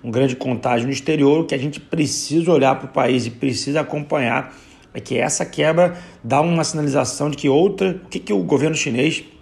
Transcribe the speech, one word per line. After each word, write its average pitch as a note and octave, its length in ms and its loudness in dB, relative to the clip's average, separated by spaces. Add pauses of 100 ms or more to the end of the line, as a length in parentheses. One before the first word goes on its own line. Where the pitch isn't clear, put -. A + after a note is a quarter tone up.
um B2 60 -8
grande B2+ 260 2
contágio B2 520 -2
no C3+ 40 -2
exterior. C#3+ 500 2
O - 40 -2
que E3+ 80 -4
a C3+ 60 -2
gente C#3+ 200 -6
precisa D#3+ 720 0
olhar C3+ 280 4
pro - 80 -12
país B2+ 400 0
e - 20 -4
precisa C#3 520 -2
acompanhar C#3+ 760 -4 (360)
é - 80 -10
que A#2+ 200 -4
essa C#3+ 260 -2
quebra E3 500 2 (280)
dá C3+ 180 2
uma E3 220 2
sinalização C#3+ 680 -2
de C#3+ 80 -6
que D3 100 -2
outra, F#3 560 2
o - 60 -20
que - 80 -10
que - 160 -4
o G3 80 0
governo D3+ 340 0
chinês C#3+ 480 -2 (180)